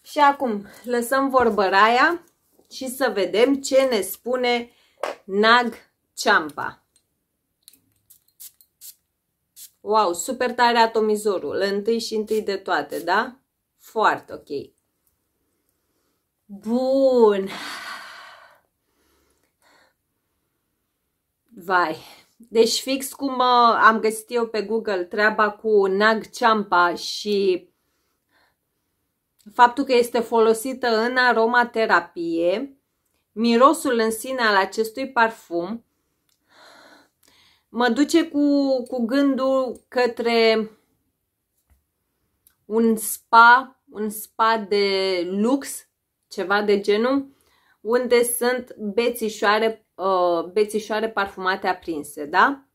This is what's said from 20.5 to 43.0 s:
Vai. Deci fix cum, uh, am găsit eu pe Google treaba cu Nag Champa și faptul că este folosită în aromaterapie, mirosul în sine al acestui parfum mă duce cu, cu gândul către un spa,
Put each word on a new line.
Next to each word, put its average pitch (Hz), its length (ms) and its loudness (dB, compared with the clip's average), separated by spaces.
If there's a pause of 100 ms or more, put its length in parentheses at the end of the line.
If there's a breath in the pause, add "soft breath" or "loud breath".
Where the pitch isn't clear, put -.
Vai. 180 500 -2 (400 loud breath)
Deci 233 440 0
fix 269 320 -6
cum, 269 200 -8
uh, 240 480 4
am 220 180 6
găsit 214 320 -4
eu 233 160 -2
pe 220 140 -4
Google 208 420 -4
treaba 208 480 0
cu 208 340 2
Nag 202 440 0
Champa 202 680 2
și 196 720 -4 (1800)
faptul 240 300 4
că 277 100 -2
este 240 260 2
folosită 233 680 0
în 233 300 0
aromaterapie, 226 1600 0 (540)
mirosul 233 680 2
în 220 120 0
sine 254 300 -8
al 214 140 2
acestui 220 560 -2
parfum 226 760 -4 (1900 soft breath)
mă 240 120 2
duce 311 380 0
cu, 285 560 0
cu 240 220 -4
gândul 262 840 0
către 226 840 0 (1900)
un 226 300 0
spa, 240 840 4 (100)